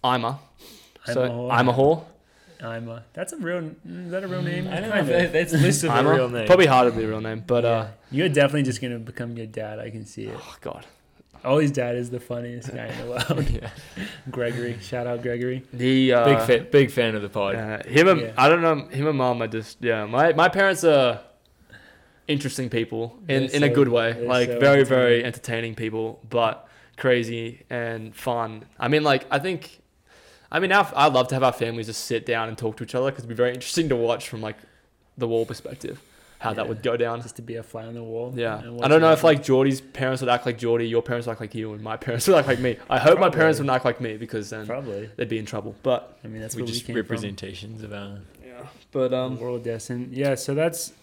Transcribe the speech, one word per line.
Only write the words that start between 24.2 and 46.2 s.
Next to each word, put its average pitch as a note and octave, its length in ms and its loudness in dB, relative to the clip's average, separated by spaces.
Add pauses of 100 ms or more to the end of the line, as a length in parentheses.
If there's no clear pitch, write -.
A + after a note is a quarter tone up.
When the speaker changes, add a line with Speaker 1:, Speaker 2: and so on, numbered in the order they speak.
Speaker 1:
Like, B2 220 2
Speaker 2:
so A#2+ 100 -4
Speaker 1:
very, C#3 240 6
very B2 400 4
Speaker 2:
entertaining. - 20 -4
Speaker 1:
entertaining A#2 500 -6
people, A2+ 520 -6
but A2+ 400 0 (300)
crazy A#2 720 -2
and A2+ 460 -8
fun. A2+ 500 -6 (140)
I A#2 80 -2
mean, D3+ 160 2
like, D3 260 2
I C#3+ 100 0
think, F3+ 420 -8 (680)
I D#3+ 80 -2
mean, F#3 120 0
our, G3 240 4
I'd C#3+ 180 4
love B2+ 160 2
to C3+ 60 -2
have C3 80 0
our B2+ 100 4
families A#2 340 -6
just - 180 -10
sit A#2 200 -4
down A2+ 240 -2
and A2 80 -12
talk A2 200 -6
to B2 60 -10
each A2+ 120 -10
other C3 160 0
'cause C#3 80 -12
it'd A#2 100 -14
be A#2 60 -10
very B2 180 0
interesting D3+ 360 -4
to B2+ 60 2
watch A#2 340 -2
from, A2+ 120 -10
like, G#2+ 140 -8 (600)
the A#2+ 100 -4
wall A2+ 180 2
perspective, - 560 -12 (380)
how A2+ 140 -4
that G#2+ 100 -4
Speaker 2:
Yeah. G#2 60 -6
Speaker 1:
would A2 120 -8
go A#2+ 160 -2
down. A#2 240 -2
Speaker 2:
Just A#2 140 -16
to B2 60 -14
be A#2 160 -12
a A2+ 60 -12
fly A2+ 220 -14
on A#2 80 -14
the A#2 100 -12
wall A#2 320 -8
Speaker 1:
Yeah. A2+ 240 -2
Speaker 2:
and A2+ 80 -14
Speaker 1:
I - 40 -14
Speaker 2:
watch A#2+ 180 -2
Speaker 1:
don't D#3 120 8
know D#3+ 80 8
Speaker 2:
it D#3+ 40 8
Speaker 1:
if, D3+ 60 4
Speaker 2:
happen. D#3+ 180 6
Speaker 1:
like, C#3+ 60 -6
Geordie's C3+ 380 2
parents C3 400 -4
would B2 80 -2
act B2 180 2
like A#2 100 -4
Geordie, A#2 300 0
your A2+ 160 0
parents A#2+ 240 -6
would A#2 60 -6
act A2+ 80 -12
like G#2+ 120 -12
you, A2 200 -8
and G#2+ 100 -14
my A2 140 -8
parents A#2+ 300 -4
would F#3 100 8
act C#3 100 4
like B2 120 2
me. B2 180 0 (120)
I C3 80 2
hope E3+ 220 6
my F#3 100 4
parents D#3+ 300 2
Speaker 2:
Probably. C#3+ 80 -2
Speaker 1:
wouldn't C3 80 2
act B2+ 100 -2
like A#2+ 160 -2
me A2 160 -8
because A2 320 -8
then A2 160 -10
Speaker 2:
Probably. A2+ 500 -8
Speaker 1:
they'd A#2 140 -6
be A2 80 -2
in A2 80 -6
trouble. G#2+ 380 -10
But B2 400 -2